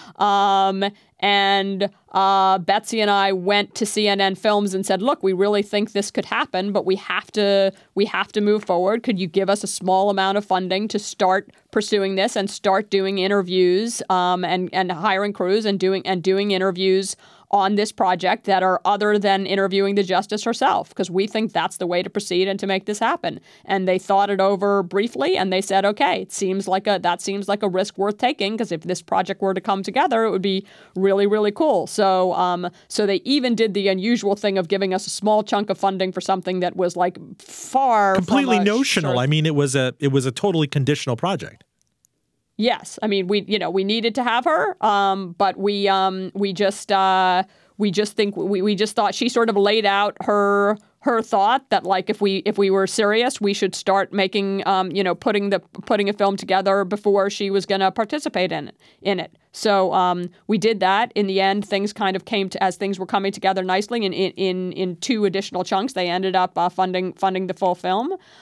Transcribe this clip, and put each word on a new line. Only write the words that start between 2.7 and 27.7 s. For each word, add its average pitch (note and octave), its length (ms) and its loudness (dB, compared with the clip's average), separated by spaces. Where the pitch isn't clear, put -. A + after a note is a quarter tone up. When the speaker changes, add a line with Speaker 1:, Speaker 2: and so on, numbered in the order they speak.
Speaker 1:
and G#3 100 2
I G3 220 4
went G3+ 420 0
to - 100 -2
C G#3 240 0
N G3+ 120 2
N F#3+ 140 2
Films G#3 380 0
and F#3+ 140 -4
said, F#3+ 160 0
"Look, C4 200 0
we F#3+ 120 2
really G3+ 280 2
think G#3 300 -2
this G3+ 180 -4
could - 140 -4
happen, F#3+ 480 -4
but F#3+ 140 -2
we F#3+ 100 0
have F#3+ 360 -6
to, G3 380 2
we G3+ 120 0
have F#3+ 260 -4
to G#3+ 80 -2
move G#3 240 2
forward. F#3+ 380 0
Could G#3+ 160 -2
you F#3 80 -4
give F#3+ 240 0
us G3+ 120 0
a G#3 40 -8
small F#3+ 420 0
amount G3 300 0
of G3+ 60 -4
funding F#3+ 440 -2
to G#3 100 -4
start G3 520 0
pursuing G3+ 440 0
this G3 200 0
and G3 140 -2
start G3+ 400 0
doing G3 300 0
interviews, F#3 880 2
um, F3+ 340 2
and, F3+ 300 -2
and F3+ 180 -2
hiring G3 440 -2
crews G3+ 320 0
and G3 120 0
doing, F#3+ 280 0
and F3+ 160 -2
doing G3 300 2
interviews F#3+ 640 0
on G3+ 260 2
this G#3+ 160 0
project F#3 520 0
that F#3+ 180 2
are F#3 220 2
other G#3 340 2
than G3 280 0
interviewing G3 480 0
the G3+ 80 2
justice G3 420 -2
herself, - 500 0
'cause F#3 160 -4
we F#3+ 160 0
think A3 240 -2
that's E3+ 280 -4
the F#3 80 -4
way F3 160 0
to F#3 80 -6
proceed F#3 360 0
and G3 140 -2
to G3+ 60 -6
make F#3+ 180 -2
this G#3 140 -6
happen." A3+ 420 -2
And F#3+ 240 -2
they F#3 100 4
thought G3 300 2
it G3+ 100 -2
over G3 440 2
briefly A#3 520 -2
and F#3+ 160 0
they F#3 120 0
said, F#3+ 240 2
"Okay, G#3 340 0
it F#3 100 -12
seems F#3+ 380 -2
like F#3+ 180 0
a, G3+ 160 2
that F3 200 0
seems G3 260 -6
like G#3 140 -2
a G#3+ 60 0
risk F#3 280 -4